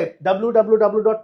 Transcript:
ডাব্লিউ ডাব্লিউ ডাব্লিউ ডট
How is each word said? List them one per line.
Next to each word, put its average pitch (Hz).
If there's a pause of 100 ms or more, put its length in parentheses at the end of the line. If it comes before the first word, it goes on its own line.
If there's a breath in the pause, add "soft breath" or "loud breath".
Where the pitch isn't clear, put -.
(240)
ডাব্লিউ 202
ডাব্লিউ 220
ডাব্লিউ 214
ডট 220